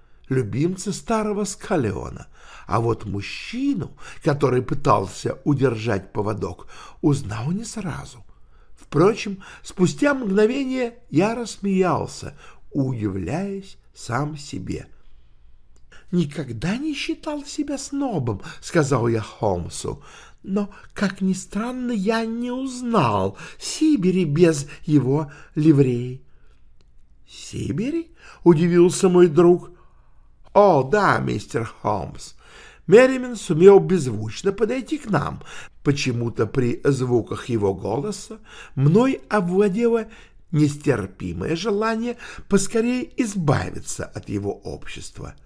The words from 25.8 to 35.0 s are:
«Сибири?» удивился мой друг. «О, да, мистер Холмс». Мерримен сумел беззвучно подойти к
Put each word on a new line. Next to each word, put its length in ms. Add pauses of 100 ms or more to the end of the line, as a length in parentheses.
«Сибири?» 840 (320)
удивился 640
мой 180
друг. 440 (840)
«О, 300
да, 360
мистер 460
Холмс». 680 (520)
Мерримен 520
сумел 420
беззвучно 720
подойти 460
к 120